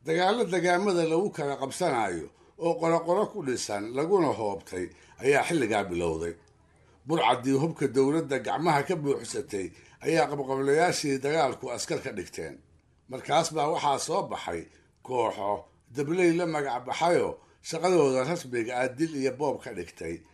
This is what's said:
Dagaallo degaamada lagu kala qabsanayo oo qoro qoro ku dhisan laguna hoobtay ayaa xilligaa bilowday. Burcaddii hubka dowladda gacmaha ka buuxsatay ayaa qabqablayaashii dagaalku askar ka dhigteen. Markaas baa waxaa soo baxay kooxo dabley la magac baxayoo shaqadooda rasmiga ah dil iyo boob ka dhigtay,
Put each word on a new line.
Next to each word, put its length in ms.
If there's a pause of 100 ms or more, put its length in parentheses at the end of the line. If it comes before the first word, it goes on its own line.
Dagaallo 400
degaamada 600
lagu 260
kala 260
qabsanayo 720 (300)
oo 160
qoro 260
qoro 260
ku 180
dhisan 500
laguna 380
hoobtay 560 (320)
ayaa 240
xilligaa 400
bilowday. 500 (720)
Burcaddii 540
hubka 280
dowladda 500
gacmaha 440
ka 140
buuxsatay 720 (340)
ayaa 280
qabqablayaashii 920
dagaalku 500
askar 300
ka 120
dhigteen. 440 (520)
Markaas 440
baa 160
waxaa 300
soo 300
baxay 340 (400)
kooxo 640 (240)
dabley 440
la 140
magac 400
baxayoo 460 (300)
shaqadooda 600
rasmiga 560
ah 80
dil 280
iyo 160
boob 300
ka 100
dhigtay, 420 (200)